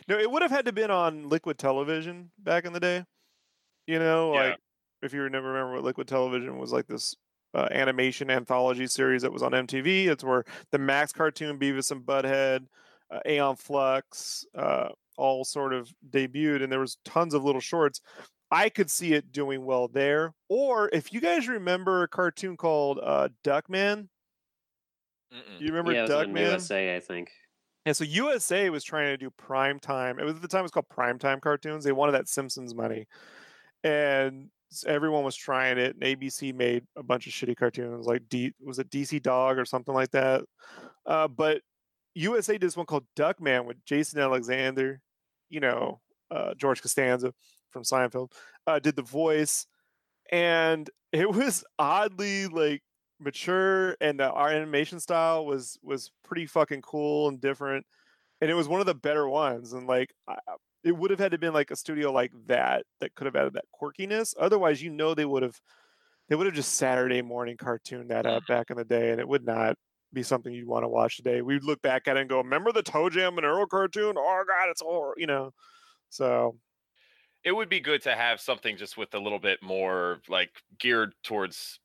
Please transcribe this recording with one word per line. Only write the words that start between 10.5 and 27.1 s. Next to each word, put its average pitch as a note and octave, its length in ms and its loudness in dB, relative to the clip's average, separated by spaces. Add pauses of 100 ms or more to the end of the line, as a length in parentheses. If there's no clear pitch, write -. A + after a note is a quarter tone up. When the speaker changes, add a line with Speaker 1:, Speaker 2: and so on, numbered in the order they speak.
Speaker 1:
the C#3+ 60 4
Max C#3 340 0
cartoon, D3+ 460 -2
Beavis C3+ 340 -2
and C3 140 -10
Butthead, C3+ 600 0 (440)
uh, - 160 -10
Aeon C#3+ 300 2
Flux, - 880 -2 (100)
uh, C3+ 360 0 (260)
all C3 280 0
sort C3+ 300 -4
of B2 180 -6 (180)
debuted, C#3 520 0
and C3+ 100 -2
there C3 80 0
was B2+ 240 -4
tons E3 300 0
of C3+ 100 2
little C3+ 160 2
shorts. D3+ 400 0 (500)
I F#3 200 4
could F#3 200 0
see E3+ 240 0
it C#3+ 180 -2
doing C3+ 320 -4
well B2+ 240 0
there. C#3+ 460 0 (140)
Or A#3 440 2
if D#3 200 -2
you A3+ 80 -6
guys D#4+ 280 2
remember F#3 560 0
a E3 40 0
cartoon F3+ 480 -2
called, D3 460 2
uh, C#3 280 2 (140)
Duckman. F#3+ 640 0 (1200)
Speaker 2:
Mm-mm. G#2 280 -16
Speaker 1:
You D3+ 80 -4
remember E3+ 240 0
Speaker 3:
Yeah, - 80 2
it - 20 2
was D3 120 2
on D3+ 140 2
Speaker 1:
Duckman? - 120 -2
Speaker 3:
U - 120 2
S F2+ 180 -4
A, F#2+ 260 0
I F2 40 -6
think. F2 320 -10 (540)